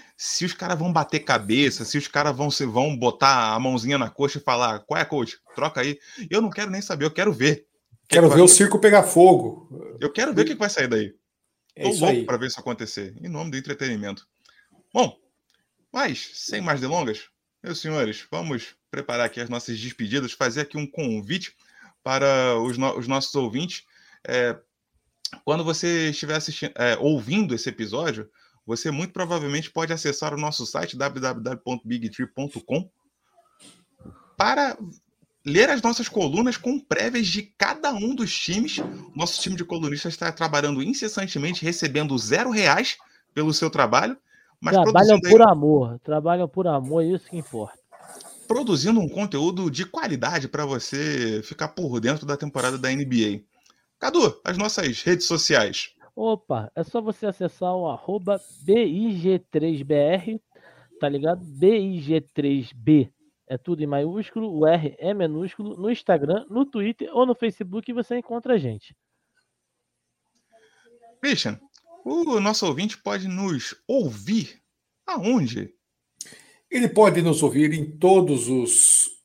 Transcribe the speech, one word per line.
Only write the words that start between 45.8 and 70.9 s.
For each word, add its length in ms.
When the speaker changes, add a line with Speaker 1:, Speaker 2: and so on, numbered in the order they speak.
Speaker 3:
trabalham 480
por 200
amor, 360
é 40
isso 220
que 60
importa. 420
Speaker 1:
produzindo 520
um 100
conteúdo 600
de 160
qualidade 640
pra 180
você 760
ficar 260
por 300
dentro 260
da 120
temporada 400
da 140
N 120
B 400
A. 100
Cadu, 440
as 140
nossas 440
redes 240
sociais. 680
Speaker 3:
Opa, 600
é 80
só 180
você 240
acessar 500
o 140
arroba 500
B 240
I 320
G 220
três 320
B 140
R, 460
tá 100
ligado? 340
B 360
I 220
G 200
três 500
B 400
é 100
tudo 260
em 40
maiúsculo, 680
o 100
R 320
é 160
minúsculo, 600
no 140
Instagram, 600
no 160
Twitter 480
ou 120
no 100
Facebook 560
você 260
encontra 360
a 40
gente. 380